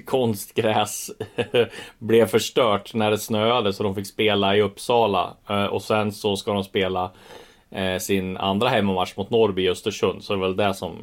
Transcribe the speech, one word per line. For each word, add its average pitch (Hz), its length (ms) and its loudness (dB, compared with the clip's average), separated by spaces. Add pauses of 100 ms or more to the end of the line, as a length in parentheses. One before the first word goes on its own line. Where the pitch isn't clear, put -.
konstgräs 110 1040 -2 (440)
<laughs> - 440 -2
blev 113 260 4
förstört 107 680 0
när 107 180 2
det 104 60 2
snöade, 110 560 0
så 104 100 -6
de 95 120 -2
fick 101 120 -8
spela 101 480 2
i 104 60 6
Uppsala. 104 720 0 (160)
Eh, 101 160 0
och 101 160 -4
sen 107 300 0
så 101 240 -2
ska 104 180 -4
de 98 100 0
spela, 92 480 -2 (600)
eh, 95 260 -2
sin 92 400 -2
andra 101 320 0
hemmamatch 98 480 0
mot 98 120 -8
Norrby 101 340 2
i 90 60 2
Östersund. 95 540 -2
Så 104 100 -6
det 98 60 -2
är - 20 -2
väl 92 140 0
det 101 180 0
som 92 180 -8 (120)